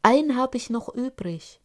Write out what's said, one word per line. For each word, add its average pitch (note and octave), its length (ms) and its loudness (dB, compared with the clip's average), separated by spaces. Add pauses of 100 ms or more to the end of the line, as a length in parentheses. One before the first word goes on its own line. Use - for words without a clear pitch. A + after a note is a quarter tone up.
Einen C4 360 4
hab C4 160 0
ich A#3+ 160 -6
noch A#3 180 -6
übrig. G3 760 -10